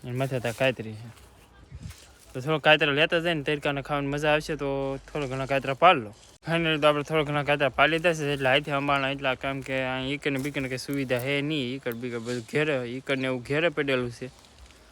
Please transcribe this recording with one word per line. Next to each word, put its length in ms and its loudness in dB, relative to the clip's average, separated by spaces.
અને 140 -6
માથે 220 -2
ત્યાં 140 -4
કાતરી 400 0
છે. 360 -16
તો 80 -8
થોડો 180 0
કાતરા 340 6
લેતા 260 2
જાય 140 0
ને, 100 -2
તડકાને 380 -2
ખાવાની 260 -2
મજા 240 0
આવશે, 240 0
તો 440 -4
થોડો 160 -4
ઘણા 180 -4
કાતરા 280 0
પાડી 280 6
લો. 120 -10
Finally 360 0
તો 60 6
આપણે 160 4
થોડો 220 2
ઘણા 180 -2
કાતરા 260 2
પાડી 220 4
લીધા 220 2
છે, 200 -2
એટલે 160 0
હાથે 220 2
અંબાણા 380 0
એટલા, 260 -2
કેમ 260 -6
કે 240 -4
અહીં 260 -4
ઈકડ 160 -4
ને 120 -2
બીકડ 220 -4
ને 80 -4
કંઈ 80 -4
સુવિધા 420 -2
હે 220 -2
નહીં. 340 -2
ઈકડ 180 -6
બીકડ 260 -6
બધું 320 -6
ઘેરે, 400 0
ઈકડ 280 -2
ને 80 -2
એવું 160 -2
ઘેરે 260 0
પડેલું 420 0
છે. 200 -12